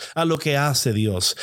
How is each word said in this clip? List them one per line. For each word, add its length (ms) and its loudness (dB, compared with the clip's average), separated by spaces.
a 100 0
lo 120 2
que 200 0
hace 360 2
Dios. 500 0